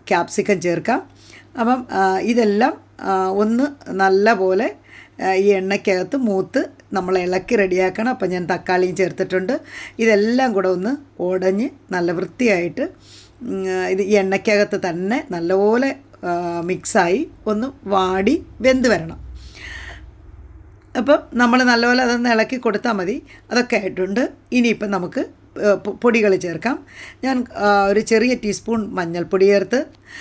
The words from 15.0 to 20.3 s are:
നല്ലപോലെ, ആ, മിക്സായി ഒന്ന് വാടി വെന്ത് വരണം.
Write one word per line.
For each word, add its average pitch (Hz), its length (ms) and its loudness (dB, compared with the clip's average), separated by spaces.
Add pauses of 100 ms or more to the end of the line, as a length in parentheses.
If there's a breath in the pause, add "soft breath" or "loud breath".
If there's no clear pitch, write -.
നല്ലപോലെ, 202 640 2 (280)
ആ, 175 360 -4
മിക്സായി 180 680 0 (160)
ഒന്ന് 214 420 -4
വാടി 190 580 0 (140)
വെന്ത് 254 280 4
വരണം. 165 400 -2 (1700 loud breath)